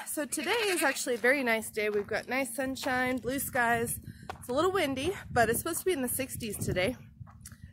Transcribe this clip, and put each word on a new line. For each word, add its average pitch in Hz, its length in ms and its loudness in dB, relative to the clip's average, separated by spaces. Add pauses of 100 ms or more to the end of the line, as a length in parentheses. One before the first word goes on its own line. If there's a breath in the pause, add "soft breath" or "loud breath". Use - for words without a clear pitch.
so 302 200 -2
today 320 260 -2
is 415 320 2
actually 269 320 0
a - 20 0
very 254 260 4
nice 220 280 2
day. 214 180 0
We've 202 160 0
got 208 240 -4
nice 262 260 -2
sunshine, 262 640 0
blue 247 220 -2
skies. 233 600 0 (400 loud breath)
It's - 100 -10
a 247 40 -2
little 330 180 4
windy, 302 400 0 (200 loud breath)
but 226 180 6
it's 233 80 2
supposed 330 220 -4
to - 60 -6
be 370 80 4
in 277 100 -2
the 247 40 0
sixties 233 560 -4
today. 190 320 0 (760 loud breath)